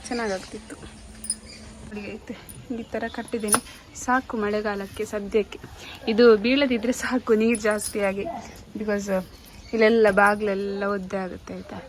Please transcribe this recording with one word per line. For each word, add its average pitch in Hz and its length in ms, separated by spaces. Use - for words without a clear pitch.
ಚೆನ್ನಾಗಾಗ್ತಿತ್ತು. 220 680
ನೋಡಿ 208 160
ಐತೆ, 220 220
ಈ 220 120
ಥರ 226 120
ಕಟ್ಟಿದ್ದೀನಿ. 220 440
ಸಾಕು 254 400
ಮಳೆಗಾಲಕ್ಕೆ 208 680
ಸದ್ಯಕ್ಕೆ. 202 460
ಇದು 226 120
ಬೀಳದಿದ್ರೆ 254 580
ಸಾಕು, 240 400
ನೀರು 226 260
ಜಾಸ್ತಿಯಾಗಿ. 202 580
Because 202 300
ಇಲ್ಲೆಲ್ಲ 220 320
ಬಾಗಿಲೆಲ್ಲ 202 640
ಒದ್ದೆ 190 280
ಆಗುತ್ತೆ, - 340
ಆಯ್ತಾ? - 300